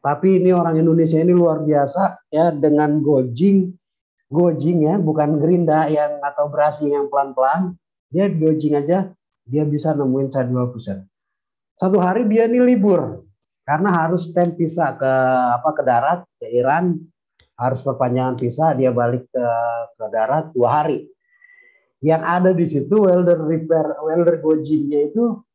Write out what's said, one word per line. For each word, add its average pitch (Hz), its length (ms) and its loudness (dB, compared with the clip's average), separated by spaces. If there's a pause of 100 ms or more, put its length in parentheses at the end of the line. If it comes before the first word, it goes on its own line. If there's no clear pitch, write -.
Tapi 180 400 2
ini 180 80 4
orang 170 240 2
Indonesia 160 480 2
ini 180 80 4
luar 165 320 2
biasa, 151 640 -2
ya, 165 240 2
dengan 147 480 2
gojing, 151 720 2 (560)
gojing, 156 560 0
ya, 180 160 0
bukan 151 400 0
gerinda 156 480 2
yang 147 320 -2
atau 143 240 -4
brushing 147 480 -2
yang 143 160 -2
pelan-pelan, 139 640 -2 (400)
dia 190 160 0
gojing 156 480 0
aja, 175 320 -2 (400)
dia 147 160 -2
bisa 151 320 -2
nemuin 135 320 -2
sidewall 123 400 -4
fusion. 101 400 -12 (720)
Satu 190 160 0
hari 196 320 0
dia 226 160 2
ini 240 160 2
libur, 196 640 2 (400)
karena 165 400 0
harus 170 240 -4
stem 175 240 0
visa 165 400 -2
ke, 131 200 -2 (440)
apa, 156 160 -2
ke 151 80 -4
darat, 127 380 0 (180)
ke - 160 -12
Iran, 156 480 0 (560)
harus 123 240 -4
perpanjangan 127 560 -2
visa, 127 400 -2
dia 127 160 2
balik 120 400 -2
ke, 123 140 -2 (500)
ke 110 160 -10
darat 135 400 -2
dua 139 320 2
hari. 147 240 -6 (960)
Yang 160 240 2
ada 180 260 2
di 170 160 2
situ 190 320 -2
welder 175 400 4
repair, 160 640 -2
welder 165 340 2
gojingnya 147 720 0
itu 226 320 -2 (140)